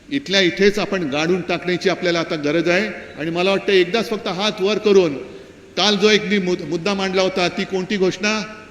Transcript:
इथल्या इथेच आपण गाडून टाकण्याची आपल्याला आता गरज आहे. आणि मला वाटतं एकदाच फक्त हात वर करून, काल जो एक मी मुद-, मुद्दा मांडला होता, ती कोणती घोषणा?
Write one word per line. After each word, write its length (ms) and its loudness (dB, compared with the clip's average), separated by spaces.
इथल्या 300 0
इथेच 380 4
आपण 240 -2
गाडून 380 0
टाकण्याची 480 -2
आपल्याला 320 0
आता 140 -4
गरज 340 0
आहे. 180 2
आणि 100 -6
मला 200 0
वाटतं 220 0
एकदाच 380 2
फक्त 180 -6
हात 320 -2
वर 180 2
करून, 400 4
काल 200 2
जो 140 4
एक 140 4
मी 140 0
मुद-, 260 -2
मुद्दा 300 -4
मांडला 280 0
होता, 260 0
ती 160 -4
कोणती 320 -4
घोषणा? 640 -2